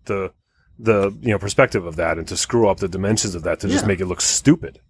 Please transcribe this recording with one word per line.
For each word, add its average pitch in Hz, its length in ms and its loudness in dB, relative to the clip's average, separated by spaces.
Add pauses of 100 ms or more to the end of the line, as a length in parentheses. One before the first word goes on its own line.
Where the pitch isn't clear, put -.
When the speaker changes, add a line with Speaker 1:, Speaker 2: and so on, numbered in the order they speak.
Speaker 1:
the, 98 260 -4 (480)
the, 104 400 2
you 120 100 0
know, 104 80 2
perspective 101 480 0
of 80 80 -10
that 82 240 -2
and 80 80 -8
to 92 100 -8
screw 117 320 2
up 92 100 2
the 98 100 -4
dimensions 95 480 -2
of 78 80 -10
that 85 160 -2
to - 80 -4
just 269 160 0
Speaker 2:
Yeah. - 40 0
Speaker 1:
make 92 120 0
it 92 60 -2
look 90 140 -6
stupid, - 680 2